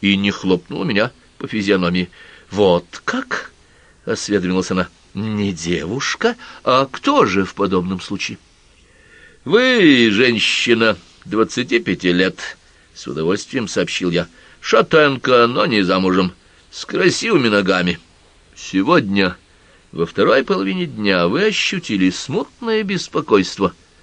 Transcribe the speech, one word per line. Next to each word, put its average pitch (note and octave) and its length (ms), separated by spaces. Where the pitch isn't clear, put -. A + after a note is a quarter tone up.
и G2 160
не G2+ 140
хлопнула F#2+ 540
меня A2+ 260
по C3+ 100
физиономии. F#2 600
"Вот F#2 540
как?" — - 460
осведомилась F#2 640
она. F#2 180
"Не G#2 400
девушка, F2 840
а C3 220
кто C4 400
же F#2+ 180
в - 100
подобном F#2 460
случае?" - 380
"Вы F3 680
женщина A2+ 840
двадцати A2 560
пяти F2+ 320
лет", — F2+ 440
с - 120
удовольствием F#2 600
сообщил F2+ 420
я. E2+ 180
Шатенка, C#3 840
но C#3 200
не A2 160
замужем, F#2 500
с - 140
красивыми F3+ 640
ногами. F#2 500
Сегодня, G2 800
во E2+ 120
второй G#3 380
половине F#3 440
дня, G2+ 420
вы D3 160
ощутили A2+ 680
смутное A3 720
беспокойство, A2+ 880